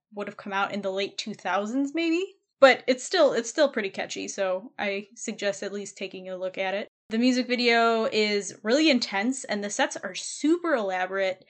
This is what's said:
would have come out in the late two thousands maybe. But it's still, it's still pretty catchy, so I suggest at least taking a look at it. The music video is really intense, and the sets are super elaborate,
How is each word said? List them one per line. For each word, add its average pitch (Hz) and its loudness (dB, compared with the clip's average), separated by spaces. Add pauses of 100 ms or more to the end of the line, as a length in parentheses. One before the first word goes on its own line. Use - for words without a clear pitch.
(140)
would 202 -8
have - -16
come 196 -10
out 196 -2
in 202 -6
the 196 -2
late 196 -4
two 208 -8
thousands 214 -2
maybe. 330 0 (360)
But 262 8
it's 254 0
still, 294 4
it's 226 -2
still 302 2
pretty 208 -2
catchy, 190 -8
so 190 -4
I 202 -4
suggest 202 -6
at 202 -6
least 202 -10
taking 185 -12
a 185 -8
look 185 -6
at 190 -2
it. 202 -4 (220)
The 220 -2
music 247 4
video 233 2
is 208 0
really 294 4
intense, 240 0
and 208 -4
the 202 -4
sets - -2
are 185 -10
super 330 0
elaborate, 190 -2